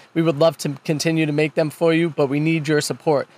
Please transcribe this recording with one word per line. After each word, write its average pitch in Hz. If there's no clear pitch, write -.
We 165
would 160
love 160
to 151
continue 160
to 147
make 151
them 156
for 165
you, 165
but 147
we 143
need 160
your 151
support. 139